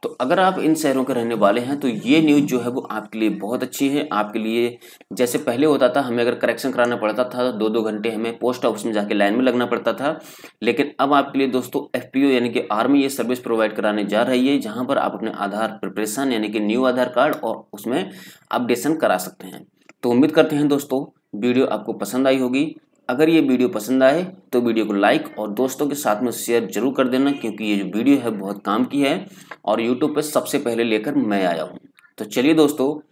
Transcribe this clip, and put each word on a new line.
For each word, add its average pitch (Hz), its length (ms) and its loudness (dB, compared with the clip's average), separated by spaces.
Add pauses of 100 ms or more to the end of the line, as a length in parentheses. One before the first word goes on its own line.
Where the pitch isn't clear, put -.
तो - 60 -6 (120)
अगर - 200 2
आप 185 180 4
इन 156 160 4
शहरों 135 300 0
के 135 80 -4
रहने 117 240 -2
वाले 104 240 4
हैं 139 200 -4
तो 139 80 0
ये 120 340 4
news 147 220 4
जो 123 160 0
है 120 100 -2
वो 123 120 -4
आपके 107 360 -8
लिए 110 120 2
बहुत 98 320 -4
अच्छी 139 260 -2
है। 139 240 0
आपके 104 260 -2
लिए 117 400 0 (340)
जैसे 123 280 0
पहले 131 260 0
होता 135 220 4
था, 139 120 2
हमें 120 200 -2
अगर 120 160 2
correction 120 360 -2
कराना 120 240 0
पड़ता 107 280 0
था, 123 280 -2
दो 110 160 0
दो 110 140 0
घंटे 107 280 -2
हमें 113 280 -6
post 123 260 -2
office 107 220 0
में 113 60 -2
जाके 104 220 -2
line 101 200 2
में 127 80 0
लगना 123 240 2
पड़ता 113 280 -2
था, 139 240 -4 (440)
लेकिन 131 380 0
अब 139 140 2
आपके 135 240 0
लिए 139 100 2
दोस्तों 127 360 -2 (120)
एफ़पीओ 135 340 0
यानी 120 200 2
कि 110 220 -4
Army 127 300 4
ये 135 80 0
service 123 300 -4
provide 110 360 0
कराने 104 280 -2
जा 104 180 2
रही 127 260 2
है, 143 120 2
जहाँ 113 240 -6
पर 127 140 0
आप - 160 -2
अपने 101 220 -6
आधार 104 440 -4
preparation 107 520 -4
यानी 107 160 -2
कि 107 120 -2
न्यू 113 240 0
आधार 123 240 0
card 143 280 2
और - 360 -8
उसमें 151 380 -4 (400)
updation 123 460 0
करा 104 220 2
सकते - 280 -10
हैं। - 200 -18 (360)
तो 120 80 2
उम्मीद 135 220 4
करते 156 240 4
हैं 147 120 2
दोस्तों 139 360 0 (360)
वीडियो 123 280 2
आपको 107 260 -4
पसंद 117 320 -2
आई 135 120 4
होगी। 131 260 0 (440)
अगर 139 200 4
ये 160 120 6
वीडियो 127 280 2
पसंद 110 340 0
आए 147 200 6 (300)
तो 123 80 4
वीडियो 113 260 2
को 104 60 -2
लाइक 107 320 2 (140)
और 107 120 -6
दोस्तों 131 380 -2
के 143 60 -4
साथ 107 280 -2
में 123 100 -2
शेयर 117 340 -2
जरूर 117 300 -2
कर 127 120 2
देना, 135 240 2
क्योंकि 110 320 -6
ये 104 120 0
जो 98 120 -2
वीडियो 123 300 2
है 117 120 -2
बहुत 98 340 -8
काम 110 200 0
की 139 160 -4
है 151 260 0 (380)
और 110 160 0
YouTube 127 340 0
पे 147 80 0
सबसे - 360 -2
पहले 117 260 -2
लेकर 113 300 0
मैं 104 320 0
आया 82 160 -2
हूँ। - 160 -12 (400)
तो 107 80 -8
चलिए 135 280 2
दोस्तों 147 400 2 (180)